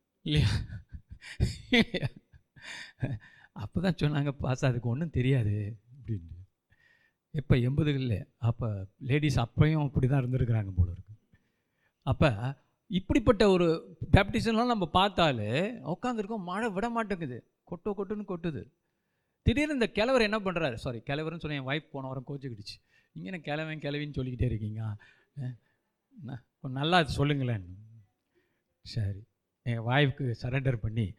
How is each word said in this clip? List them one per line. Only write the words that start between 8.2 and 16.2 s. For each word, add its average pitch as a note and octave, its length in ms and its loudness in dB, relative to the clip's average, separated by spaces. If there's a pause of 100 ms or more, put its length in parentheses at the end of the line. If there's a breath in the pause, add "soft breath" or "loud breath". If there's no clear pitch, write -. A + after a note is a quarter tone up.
அப்ப A#2 300 0 (380)
லேடீஸ் C3+ 400 2
அப்பயும் D3+ 440 4
அப்படிதான் C3+ 320 2
இருந்திருக்கிறாங்க A#2 540 0
போல F2 160 4
இருக்கு. F2 220 -14 (880)
அப்ப B2+ 600 0 (240)
இப்படிப்பட்ட G#3+ 640 4
ஒரு E3+ 480 2 (140)
பேப்டிசம்லாம் G#3+ 540 4
நம்ம A3 240 0
பார்த்தாலே E3+ 840 2
உட்காந்துருக்கோம், A3 720 -6